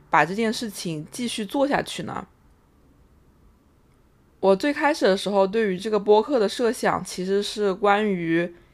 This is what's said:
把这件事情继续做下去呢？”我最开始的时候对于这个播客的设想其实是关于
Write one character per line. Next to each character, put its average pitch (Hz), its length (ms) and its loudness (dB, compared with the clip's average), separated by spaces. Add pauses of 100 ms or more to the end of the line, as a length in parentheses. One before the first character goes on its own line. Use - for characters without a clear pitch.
(120)
把 151 120 6
这 170 120 -2
件 226 180 0
事 233 160 -8
情 160 420 -8
继 240 160 -6
续 226 160 -6
做 269 240 0
下 240 140 0
去 - 220 -8
呢？” - 240 -10 (2000)
我 190 160 4
最 285 180 0
开 294 180 0
始 311 140 -2
的 190 100 6
时 - 140 -6
候 196 160 4
对 208 260 0
于 180 60 -4
这 202 120 -6
个 214 100 0
播 208 200 6
客 247 200 0
的 202 100 2
设 233 220 -2
想 185 340 -2
其 - 180 -8
实 196 200 -2
是 208 280 -2
关 202 380 2
于 170 420 0 (220)